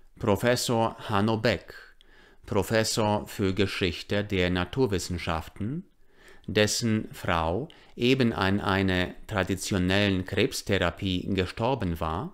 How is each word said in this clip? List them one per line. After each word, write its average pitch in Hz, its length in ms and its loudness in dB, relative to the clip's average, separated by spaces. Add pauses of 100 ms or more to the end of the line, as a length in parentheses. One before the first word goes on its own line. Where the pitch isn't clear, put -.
(200)
Professor 117 760 2 (120)
Hanno 107 280 2
Beck, 110 380 -2 (720)
Professor 107 840 2
für 95 260 0
Geschichte 98 680 0
der 92 260 0
Naturwissenschaften, 92 1300 -2 (640)
dessen 107 640 2
Frau 87 560 -2 (260)
eben 123 380 2
an 98 260 2
einer 95 560 0 (140)
traditionellen 95 960 0
Krebstherapie 95 1080 -2
gestorben 95 680 -2
war, 87 340 -4